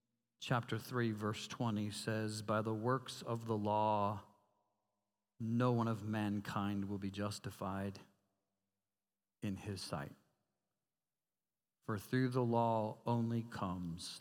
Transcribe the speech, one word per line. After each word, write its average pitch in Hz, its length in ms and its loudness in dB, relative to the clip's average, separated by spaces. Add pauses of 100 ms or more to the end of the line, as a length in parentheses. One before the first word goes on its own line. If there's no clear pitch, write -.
(380)
chapter 117 400 0
three, 120 320 0
verse 107 380 -2
twenty 107 420 0
says, 107 520 -2
"By 107 200 2
the 110 120 0
works 123 480 0
of 117 240 -4
the 113 100 2
law, 107 680 2 (1160)
no 120 320 4
one 117 160 4
of 107 160 -2
mankind 104 840 0
will 101 100 -4
be 98 120 -2
justified 98 880 -4 (1400)
in 101 140 -2
his 95 260 -6
sight. - 320 -6 (1700)
For 110 120 -2
through 127 300 2
the 127 160 2
law 117 600 2
only 117 380 2
comes 90 800 -4